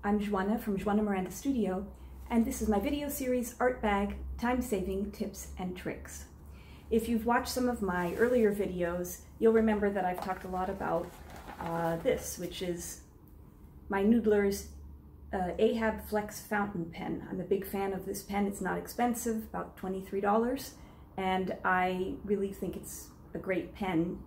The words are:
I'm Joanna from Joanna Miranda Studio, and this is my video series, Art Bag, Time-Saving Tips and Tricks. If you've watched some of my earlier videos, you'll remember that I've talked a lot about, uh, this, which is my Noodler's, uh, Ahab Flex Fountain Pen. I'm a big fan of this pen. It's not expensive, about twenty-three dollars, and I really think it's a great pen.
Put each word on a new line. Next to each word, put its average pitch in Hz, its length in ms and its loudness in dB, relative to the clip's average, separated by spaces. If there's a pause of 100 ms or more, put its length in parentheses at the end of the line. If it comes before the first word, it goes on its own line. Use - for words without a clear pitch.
I'm 208 160 2
Joanna 202 400 2
from 202 200 -2
Joanna 208 260 2
Miranda 190 260 0
Studio, 202 560 0 (440)
and 233 160 4
this 269 160 -2
is 214 80 0
my 202 100 6
video 285 300 0
series, 254 500 0
Art 247 220 4
Bag, 202 340 2 (240)
Time-Saving 208 720 0
Tips - 360 -6 (120)
and 180 160 -4
Tricks. - 520 -10 (640)
If 226 200 2
you've 220 160 2
watched 247 240 2
some 247 180 0
of 233 140 0
my 180 320 0
earlier 226 420 6
videos, 180 680 -2 (140)
you'll 226 140 8
remember 214 380 6
that 196 160 0
I've 180 180 0
talked 185 220 -4
a - 20 -8
lot 185 220 -2
about, 175 420 -2 (480)
uh, 165 380 0
this, - 420 0
which 175 220 -6
is 175 400 -6 (880)
my 196 160 2
Noodler's, 208 640 4 (640)
uh, 185 160 -2 (100)
Ahab 220 480 2
Flex 208 320 -2
Fountain 202 460 -2
Pen. 175 440 -6
I'm 190 120 -4
a - 20 -4
big 196 220 2
fan 196 260 -2
of 190 140 -6
this 196 160 -6
pen. 202 260 0
It's 196 140 -4
not 175 160 0
expensive, 233 720 -2
about 175 260 -6
twenty-three 190 460 -4
dollars, 226 540 2 (420)
and 185 480 0
I 185 480 4 (100)
really 196 300 0
think 175 240 -4
it's - 320 -12 (240)
a 170 40 -8
great - 380 -2
pen. 185 520 0